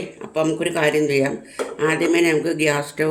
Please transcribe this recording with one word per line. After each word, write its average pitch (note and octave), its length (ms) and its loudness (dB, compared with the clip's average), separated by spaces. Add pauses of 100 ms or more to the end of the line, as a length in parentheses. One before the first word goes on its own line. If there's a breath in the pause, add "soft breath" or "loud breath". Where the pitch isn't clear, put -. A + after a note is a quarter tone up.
(260)
അപ്പൊ - 180 -10
നമുക്കൊരു D#3+ 340 0
കാര്യം D3+ 340 2
ചെയ്യാം, C#3 220 2 (540 loud breath)
ആദ്യമേ E3 400 2
നമുക്ക് D#3 240 2 (100)
ഗ്യാസ് C#3+ 300 0
സ്റ്റൗ D#3 200 -2